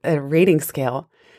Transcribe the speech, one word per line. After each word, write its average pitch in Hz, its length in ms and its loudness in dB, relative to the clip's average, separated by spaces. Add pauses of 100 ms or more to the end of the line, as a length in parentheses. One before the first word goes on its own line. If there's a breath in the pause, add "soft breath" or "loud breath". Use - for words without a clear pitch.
a 151 160 0
rating 156 400 2
scale. 135 480 -6 (300 soft breath)